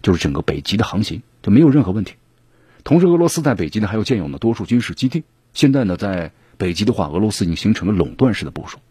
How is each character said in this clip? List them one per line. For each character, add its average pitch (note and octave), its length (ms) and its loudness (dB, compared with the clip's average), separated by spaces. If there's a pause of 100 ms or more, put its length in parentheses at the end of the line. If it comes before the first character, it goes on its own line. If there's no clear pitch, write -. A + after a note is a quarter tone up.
就 F#2+ 120 2
是 E2+ 60 2
整 - 120 -2
个 F2 100 -4
北 C#2+ 200 -4
极 - 160 -4
的 A2+ 80 0
航 G#2 180 -4
行， - 180 -8 (200)
就 G2+ 100 0
没 A2+ 80 8
有 D#3+ 100 8
任 C3+ 140 4
何 F#2 80 -2
问 G2 140 -4
题。 - 100 -18 (720)
同 E3+ 160 4
时， F#3 60 4
俄 F3 100 4
罗 E3+ 100 4
斯 D#3+ 140 -2
在 C#3 140 0
北 E2+ 120 -4
极 G#2+ 140 -4
呢 G#2 80 -2
还 A2 80 -4
有 G#2 80 -2
现 B2 120 0
有 D#2 120 -4
的 C#2 80 -10
多 A2+ 160 0
处 G2+ 120 -6
军 A#2+ 140 2
事 F2+ 140 -6
基 C3 160 -2
地。 D#3 160 -4 (280)
现 C3+ 200 4
在 C3+ 100 2
呢， F2+ 140 0
在 F2+ 340 -4 (260)
北 F2+ 160 -2
极 F2+ 120 -2
的 A#2+ 80 2
话， F2 140 -2
俄 D#2 120 -4
罗 G#2+ 120 0
斯 G2+ 140 -4
已 - 20 -2
经 E2 80 -2
形 G#2 180 0
成 F2+ 140 -2
了 G#2+ 60 0
垄 D#2+ 220 -2
断 B2 180 2
式 - 100 -6
的 C#2+ 80 -10
部 - 160 -12
署。 - 120 -20 (120)